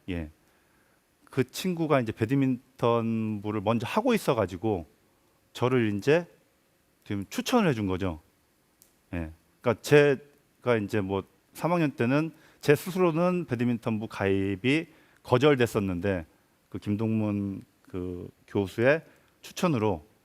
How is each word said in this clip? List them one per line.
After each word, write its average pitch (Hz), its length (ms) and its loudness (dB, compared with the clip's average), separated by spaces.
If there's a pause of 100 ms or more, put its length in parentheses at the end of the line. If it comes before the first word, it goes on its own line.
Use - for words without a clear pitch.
예. 82 220 -6 (920)
그 - 240 -2
친구가 165 520 0
이제 110 100 -4
배드민턴부를 113 1500 0
먼저 110 240 0
하고 226 280 0
있어가지고 101 760 -2 (640)
저를 120 420 2
이제 151 300 2 (800)
지금 101 260 -8
추천을 226 400 0
해준 110 180 0
거죠. 92 340 -4 (920)
예. 82 180 -6 (300)
그러니까 117 200 0
제가 - 960 2
이제 101 240 -2
뭐 95 220 -2 (300)
삼 160 200 -4
학년 160 180 0
때는 143 400 0 (300)
제 143 140 6
스스로는 175 720 0
배드민턴부 113 640 -2
가입이 98 800 0 (360)
거절됐었는데 101 1000 2 (440)
그 101 100 -10
김동문 104 840 -4 (180)
그 90 480 -10 (180)
교수의 117 560 0 (380)
추천으로 107 640 -2 (200)